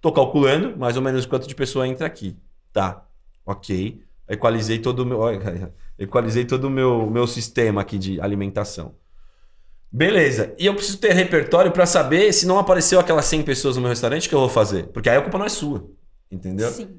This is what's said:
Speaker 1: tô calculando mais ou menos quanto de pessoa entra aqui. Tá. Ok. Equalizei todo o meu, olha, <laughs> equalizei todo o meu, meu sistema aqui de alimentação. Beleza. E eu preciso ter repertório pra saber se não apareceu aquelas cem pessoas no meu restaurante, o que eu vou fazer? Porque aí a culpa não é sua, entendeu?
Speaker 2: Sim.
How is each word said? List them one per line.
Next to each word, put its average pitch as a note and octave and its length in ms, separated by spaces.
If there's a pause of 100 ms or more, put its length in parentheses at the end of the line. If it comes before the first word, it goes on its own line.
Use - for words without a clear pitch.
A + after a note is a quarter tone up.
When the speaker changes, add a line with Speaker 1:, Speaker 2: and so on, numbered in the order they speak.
Speaker 1:
tô D#3+ 100
calculando D3 680
mais A#2+ 200
ou C3 40
menos C3 240
quanto B2+ 220
de - 80
pessoa C3 320
entra C3 200
aqui. G2 280 (380)
Tá. F#2+ 320 (400)
Ok. G2 560 (260)
Equalizei A2+ 520
todo B2 200
o B2+ 60
meu, B2 140
olha, F#2+ 540 (120)
<laughs> - 120
equalizei A2+ 480
todo B2+ 200
o C#3 40
meu, B2 400
meu A#2+ 160
sistema A2+ 560
aqui G2+ 160
de F#2+ 220
alimentação. G2+ 760 (960)
Beleza. C#3+ 680
E - 80
eu G3+ 100
preciso G3 240
ter G#3 140
repertório F3 580
pra F3+ 140
saber F3 460
se - 140
não F#3 140
apareceu F#3 400
aquelas D#3+ 260
cem D#3 160
pessoas C3 340
no B2+ 60
meu B2 80
restaurante, B2 380
o - 20
que D#3 60
eu C#3 40
vou B2+ 100
fazer? G2+ 380
Porque A#2 220
aí A#2+ 80
a C#3+ 40
culpa - 160
não G3+ 80
é G#3+ 40
sua, C#3+ 400 (420)
entendeu? F#2+ 380
Speaker 2:
Sim. G3+ 300